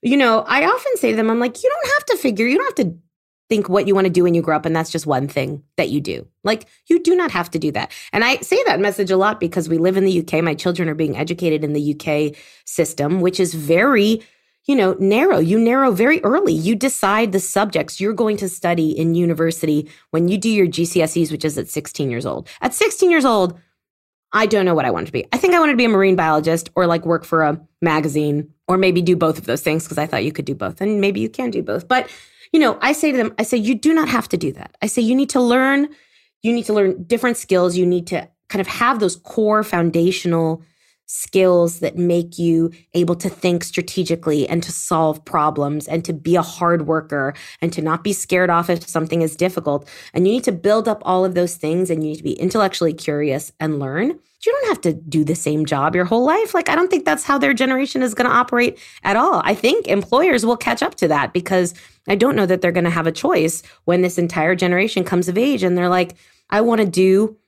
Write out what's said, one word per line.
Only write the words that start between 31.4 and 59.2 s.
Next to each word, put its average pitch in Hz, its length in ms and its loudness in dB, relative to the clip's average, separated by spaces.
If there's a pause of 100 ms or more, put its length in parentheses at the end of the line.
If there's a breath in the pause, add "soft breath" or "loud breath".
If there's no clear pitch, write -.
do 190 140 -4
both. 151 240 -6
But, 254 200 0 (460 loud breath)
you 330 60 6
know, 254 200 2
I 269 120 0
say 302 180 0
to 262 80 0
them, 226 220 -2
I 220 40 0
say, 247 140 0
"You 220 160 0
do 285 180 2
not 320 160 2
have 233 220 -2
to 180 80 -2
do 160 140 -4
that." - 320 -16
I - 20 -2
say, 226 160 0
You 233 140 2
need 269 160 0
to 254 100 2
learn, 269 480 2 (540 loud breath)
you 226 100 2
need 233 120 -2
to 214 80 0
learn 190 320 2
different 233 320 0
skills. 180 380 0
You 180 120 2
need 180 200 0
to - 220 -6 (200)
kind - 120 -4
of 185 60 -4
have 240 320 0
those 185 160 0
core 214 480 0
foundational 170 1000 0 (500 soft breath)
skills 175 680 2
that 165 180 -4
make 170 400 -2
you 165 340 2 (220 loud breath)
able 175 220 0
to 175 140 -8
think 175 340 -2
strategically 165 840 -2
and 170 140 -2
to - 100 -10
solve 156 540 -2
problems 151 600 -2
and 165 180 -4
to 180 80 -6
be 160 220 0
a 170 80 4
hard 170 420 -2
worker 147 480 -2 (280 loud breath)
and 170 120 -2
to 165 80 -6
not 160 220 -2
be 202 100 -2
scared 180 380 0
off 170 180 2
if 170 180 -2
something 165 360 -2
is 156 120 -2
difficult. 156 540 -2 (240 loud breath)
And 180 140 2
you 208 60 2
need 240 100 -2
to 233 80 0
build 208 360 0
up 214 160 -2
all 185 220 2
of 185 80 -2
those 175 220 -2
things, 175 340 -2
and 156 140 -2
you 151 80 -4
need 156 60 -10
to 160 60 -18
be 151 100 -4
intellectually 185 600 0
curious 147 640 -4
and 156 200 -4
learn. 147 300 -2
You - 420 -6
don't 539 160 -2
have 381 140 -2
to 160 120 0
do 160 300 -2
the 151 120 -2
same 151 300 -2
job 151 300 0
your 180 100 0
whole 226 180 2
life. 370 300 0
Like, 339 160 0
I 285 60 2
don't 359 160 2
think 370 140 0
that's 302 200 0
how 277 140 0
their 277 160 2
generation 262 480 -2
is 240 100 -2
gonna 247 160 0
operate 240 480 2 (260 loud breath)
at 202 140 0
all. 269 260 2